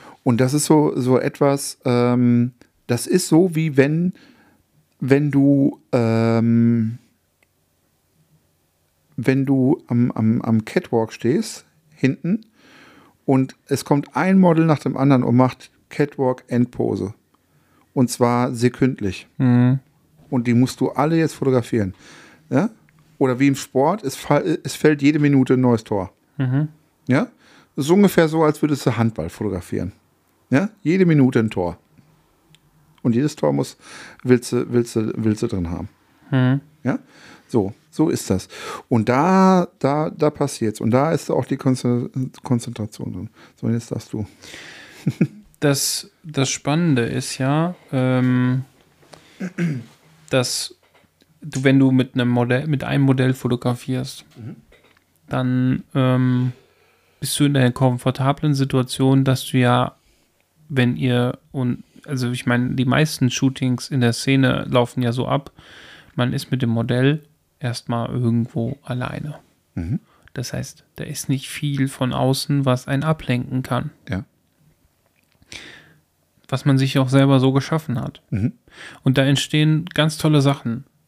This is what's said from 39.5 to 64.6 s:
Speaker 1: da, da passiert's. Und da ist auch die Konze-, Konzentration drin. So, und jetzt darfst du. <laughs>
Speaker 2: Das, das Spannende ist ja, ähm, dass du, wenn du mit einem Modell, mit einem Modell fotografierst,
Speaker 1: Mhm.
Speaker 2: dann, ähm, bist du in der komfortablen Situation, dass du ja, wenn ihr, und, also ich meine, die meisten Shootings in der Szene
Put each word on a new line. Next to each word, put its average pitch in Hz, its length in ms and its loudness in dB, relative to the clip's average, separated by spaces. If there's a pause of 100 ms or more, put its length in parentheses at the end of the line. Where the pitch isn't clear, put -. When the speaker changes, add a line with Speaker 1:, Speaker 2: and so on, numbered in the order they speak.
Speaker 1:
da, 151 320 -2
da 151 180 0
passiert's. 131 520 -4
Und 113 100 -2
da 143 220 2
ist 165 180 -4
auch 131 140 0
die 135 120 -4
Konze-, 123 520 0 (340)
Konzentration 117 680 -6
drin. 98 160 -12 (260)
So, - 120 -8
und 113 60 0
jetzt 117 180 -6
darfst - 220 -8
du. 107 140 -6 (800)
<laughs> - 120 -4 (420)
Speaker 2:
Das, - 520 -2 (120)
das 143 280 -4
Spannende 147 500 0
ist 127 380 -6
ja, 151 340 -2 (180)
ähm, 127 720 0 (1700)
dass - 460 -4 (640)
du, 135 220 -6
wenn 135 160 6
du 135 100 6
mit 127 240 2
einem 123 160 0
Modell, 123 380 0
mit 139 160 -2
einem 139 200 0
Modell 131 300 2
fotografierst, 127 920 -4 (140)
Speaker 1:
Mhm. 127 180 -14 (720)
Speaker 2:
dann, 127 560 -2 (120)
ähm, 127 560 0 (680)
bist - 200 -6
du 147 60 2
in 143 100 2
der 127 160 2
komfortablen 131 840 0
Situation, 135 680 2
dass 131 240 -2
du - 100 -2
ja, 123 380 2 (760)
wenn 123 260 0
ihr, 123 440 0 (120)
und, 123 320 -4 (220)
also 127 240 -4
ich 123 160 -8
meine, 123 300 0
die 127 100 0
meisten 131 460 0
Shootings 131 580 -2
in 135 120 -2
der 120 120 2
Szene 131 560 0